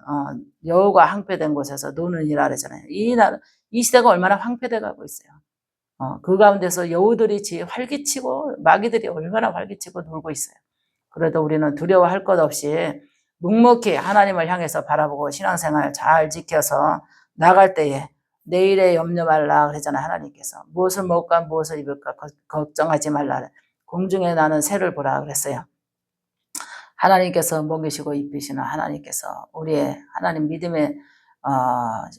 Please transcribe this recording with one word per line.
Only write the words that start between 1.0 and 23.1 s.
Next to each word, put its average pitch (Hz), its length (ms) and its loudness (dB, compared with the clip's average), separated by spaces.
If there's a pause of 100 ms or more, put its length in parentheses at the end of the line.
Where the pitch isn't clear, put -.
황폐된 165 500 -2
곳에서 139 360 -6
노는 160 360 -4
이라 143 200 2
그러잖아요. - 420 -8
이 220 260 0
나-, 208 240 4 (320)
이 240 100 0
시대가 240 280 6
얼마나 190 260 4
황폐돼 240 440 -4
가고 - 240 -10
있어요. - 280 -18 (640)
어, 131 240 -8
그 185 160 2
가운데서 185 540 4
여우들이 208 520 2
지-, 170 180 -8
활기치고 254 1040 -6
마귀들이 220 440 2
얼마나 175 440 -4
활기치고 180 520 -12
놀고 156 280 -10
있어요. - 240 -10 (540)
그래도 160 340 0
우리는 151 320 0
두려워할 180 480 4
것 185 160 2
없이 160 640 -2 (380)
묵묵히 226 560 4
하나님을 185 540 2
향해서 165 360 -4
바라보고 147 460 -2
신앙생활 165 640 -2
잘 156 360 4
지켜서 156 720 -2 (320)
나갈 185 400 6
때에 147 360 -2 (340)
내일에 185 520 4
염려 170 300 -2
말라 151 420 4
그랬잖아요, 147 360 -6
하나님께서. - 600 -12 (100)
무엇을 185 320 -2
먹을까, 170 360 2
무엇을 160 380 -4
입을까 139 360 -10
걱-, - 320 -20
걱정하지 156 640 -2